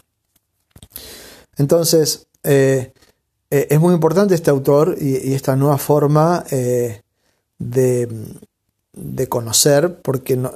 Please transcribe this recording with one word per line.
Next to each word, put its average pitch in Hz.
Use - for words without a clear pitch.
Entonces, 156
eh, 135
eh, 143
es 151
muy 175
importante 170
este 160
autor 143
y, 135
y 135
esta 135
nueva 139
forma, 151
eh, 123
de, 123
de 131
conocer, 143
porque 131
no, 127